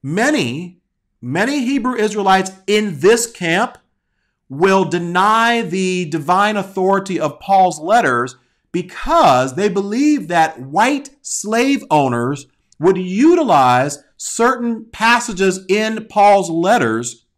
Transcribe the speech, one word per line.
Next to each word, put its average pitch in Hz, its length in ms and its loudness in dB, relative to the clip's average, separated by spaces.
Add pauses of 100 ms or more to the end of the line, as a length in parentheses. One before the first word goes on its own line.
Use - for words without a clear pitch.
Many, 175 760 -2 (420)
many 214 420 -2
Hebrew 247 320 -2
Israelites 196 560 0 (140)
in 208 340 -2
this 226 320 2
camp 180 460 -4 (720)
will 190 340 2
deny 196 800 0
the 185 440 -4
divine 180 520 0
authority 190 640 -2
of 147 200 -4
Paul's 185 400 2
letters 151 560 0 (360)
because 170 840 0
they 202 140 0
believe 202 580 0
that 165 320 0
white 202 520 -2 (100)
slave 233 680 -2
owners 131 580 -2 (320)
would 180 180 2
utilize 185 1040 2 (140)
certain 233 680 -2
passages 208 840 0
in 220 380 -2
Paul's 196 420 4
letters 160 760 -2 (120)